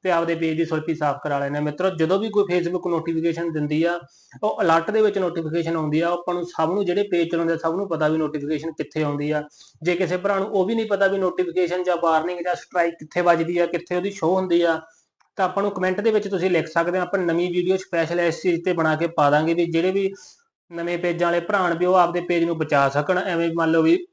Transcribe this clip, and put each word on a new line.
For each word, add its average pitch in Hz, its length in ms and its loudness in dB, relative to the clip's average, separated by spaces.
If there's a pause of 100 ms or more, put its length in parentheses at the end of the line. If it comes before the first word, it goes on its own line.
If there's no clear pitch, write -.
ਤੇ 190 80 0
ਆਪਦੇ 170 240 2
ਪੇਜ 160 220 -2
ਦੀ 165 80 0
ਸੁਰਖੀ 156 300 -4
ਸਾਫ਼ 147 300 -2
ਕਰਾ 143 140 -2
ਲੈਂਦੇ 139 200 -2
ਆ। - 20 -2
ਮਿੱਤਰੋ, 151 300 -2
ਜਦੋਂ 165 280 0
ਵੀ 214 120 -2
ਕੋਈ 196 140 2 (100)
Facebook 170 360 -2
ਨੋਟੀਫਿਕੇਸ਼ਨ 165 600 -2
ਦਿੰਦੀ 151 300 -2
ਆ, 170 180 0 (420)
ਉਹ 214 200 -2
ਅਲਰਟ 165 280 2
ਦੇ 214 100 2
ਵਿੱਚ 202 180 4
ਨੋਟੀਫਿਕੇਸ਼ਨ 165 580 -2
ਆਉਂਦੀ 156 240 0
ਆ। 170 80 0
ਆਪਾਂ 175 260 -2
ਨੂੰ 175 100 -4
ਸਭ 165 300 -2
ਨੂੰ, 202 100 0
ਜਿਹੜੇ 175 180 0
ਪੇਜ 170 280 0
ਚਲਾਉਂਦੇ 165 220 0
ਆ, 160 40 0
ਸਭ 165 180 -2
ਨੂੰ 196 140 -4
ਪਤਾ 156 200 0
ਵੀ 160 100 2
ਨੋਟੀਫਿਕੇਸ਼ਨ 151 540 -4
ਕਿੱਥੇ 156 300 -6
ਆਉਂਦੀ 147 280 -2
ਆ। 151 120 -2 (400)
ਜੇ 175 120 2
ਕਿਸੇ 180 220 0
ਭਰਾ 190 220 0
ਨੂੰ 196 100 -2
ਉਹ 202 160 2
ਵੀ 220 100 0
ਨਹੀਂ 220 120 -2
ਪਤਾ 196 200 2
ਵੀ 196 120 2
ਨੋਟੀਫਿਕੇਸ਼ਨ 180 640 0
ਜਾਂ 175 200 0
ਵਾਰਨਿੰਗ 165 380 0
ਜਾਂ 175 140 -2
ਸਟ੍ਰਾਈਕ 170 400 -2
ਕਿੱਥੇ 170 260 -6
ਵੱਜਦੀ 170 380 2
ਆ, 170 80 2
ਕਿੱਥੇ 170 300 -4
ਉਹਦੀ 185 140 -2
ਸ਼ੋ 180 240 0
ਹੁੰਦੀ 175 280 2
ਆ, 165 180 2 (560)
ਤਾਂ 196 80 2
ਆਪਾਂ 185 180 -2
ਨੂੰ 202 100 0
ਕੁਮੈਂਟ 185 280 -2
ਦੇ 220 100 2
ਵਿੱਚ 208 180 0
ਤੁਸੀਂ 185 220 0
ਲਿਖ 165 160 2
ਸਕਦੇ 170 320 0
ਹੋ। 180 40 0
ਆਪਾਂ 180 180 -2
ਨਵੀਂ 175 300 0
ਵੀਡੀਓ 180 260 0
ਸਪੈਸ਼ਲ 170 440 -2
ਇਸ 165 220 0
ਚੀਜ਼ 170 220 0
ਤੇ 180 80 0
ਬਣਾ 156 240 2
ਕੇ 165 100 0
ਪਾ 151 240 2
ਦਾਂਗੇ 160 240 4
ਵੀ 170 120 0
ਜਿਹੜੇ 165 240 0
ਵੀ 196 220 0 (600)
ਨਵੇਂ 170 260 -4
ਪੇਜਾਂ 170 300 0
ਵਾਲੇ 170 120 2
ਭਰਾ 185 280 0
ਨੇ 165 100 0
ਵੀ 180 80 2
ਉਹ 185 80 4
ਆਪਦੇ 175 260 4
ਪੇਜ 170 240 0
ਨੂੰ 170 140 -2
ਬਚਾ 147 300 2
ਸਕਣ। 147 300 0
ਐਵੇਂ 170 360 -2
ਮੰਨ 165 160 2
ਲਓ 160 120 4
ਵੀ 170 300 4